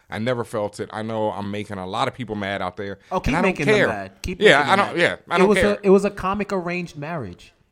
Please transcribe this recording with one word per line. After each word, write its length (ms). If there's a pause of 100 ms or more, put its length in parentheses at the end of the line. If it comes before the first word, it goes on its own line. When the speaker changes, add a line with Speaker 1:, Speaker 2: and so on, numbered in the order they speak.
Speaker 1:
I 120
never 240
felt 340
it. 140
I 100
know 300
I'm 180
making 280
a 80
lot 200
of 80
people 220
mad 260
out 140
there, 240 (100)
Speaker 2:
Oh, 100
keep 80
Speaker 1:
and 80
I 60
don't 80
Speaker 2:
making 160
them 80
Speaker 1:
care. 140
Speaker 2:
mad. 240 (100)
Keep 180
Speaker 1:
Yeah, 180
Speaker 2:
making 40 (100)
Speaker 1:
I 40
Speaker 2:
them 100
Speaker 1:
don't, 100
Speaker 2:
mad. 60
Speaker 1:
yeah, 140 (120)
I 60
Speaker 2:
It 60
Speaker 1:
don't 80
Speaker 2:
was 100
Speaker 1:
care. 160
Speaker 2:
a, 80
it 80
was 140
a 60
comic 420
arranged 440
marriage. 560 (200)